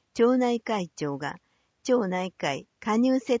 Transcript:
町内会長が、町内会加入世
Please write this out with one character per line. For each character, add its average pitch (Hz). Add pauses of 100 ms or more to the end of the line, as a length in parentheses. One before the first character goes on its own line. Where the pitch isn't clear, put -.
(140)
町 247
内 240
会 202
長 143
が、 143 (460)
町 247
内 185
会 151 (140)
加 214
入 262
世 247